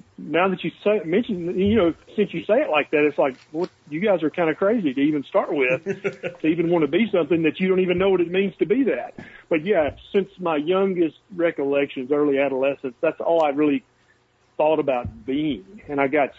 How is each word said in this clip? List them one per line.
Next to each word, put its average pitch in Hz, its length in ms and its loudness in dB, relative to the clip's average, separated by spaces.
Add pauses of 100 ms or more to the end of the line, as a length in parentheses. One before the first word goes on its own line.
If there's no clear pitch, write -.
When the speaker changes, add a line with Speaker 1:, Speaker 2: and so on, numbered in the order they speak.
(160)
Speaker 1:
now 175 340 0
that 180 140 -4
you 170 60 -4 (140)
say, 208 220 2
mention, 180 540 -2
you 202 160 2
know, 170 200 2 (200)
since 196 200 0
you 156 100 -8
say 233 160 2
it 285 80 -2
like 151 220 0
that, 147 120 4
it's 147 140 2
like, 143 180 2 (160)
well, 165 160 -4 (220)
you 151 100 -6
guys 185 220 0
are 156 80 0
kinda 160 240 0
crazy 196 400 0
to 135 80 -2
even 147 220 0
start - 280 -2
with, 131 320 0
Speaker 2:
<laughs> 190 580 -8
Speaker 1:
to - 40 -6
even 165 240 0
wanna 170 160 2
be 185 260 0
something 165 300 0
that 156 180 0
you 185 80 0
don't 185 120 2
even 180 180 0
know 196 140 2
what 180 100 2
it 165 80 -2
means 190 280 -2
to 170 100 0
be 240 160 2
that. 135 320 -4 (340)
But 160 160 -2
yeah, 165 300 0 (180)
since 196 160 0 (100)
my 170 160 -2
youngest 175 640 0 (180)
recollections, 143 760 -2
early 147 260 2
adolescence, 135 640 -2
that's 160 180 -2
all 165 240 2
I 151 60 2
really 143 340 0 (720)
thought 156 220 2
about 123 480 -4
being. 147 640 -4
And 143 100 -2
I 139 80 2
got 135 320 2